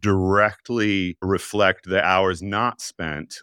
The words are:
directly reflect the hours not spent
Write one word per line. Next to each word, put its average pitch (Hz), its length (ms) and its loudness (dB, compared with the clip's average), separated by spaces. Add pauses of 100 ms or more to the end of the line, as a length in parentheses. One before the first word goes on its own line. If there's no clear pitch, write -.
directly 101 1200 0
reflect 92 680 0
the 92 160 2
hours 92 380 2
not 107 380 -2
spent - 640 -10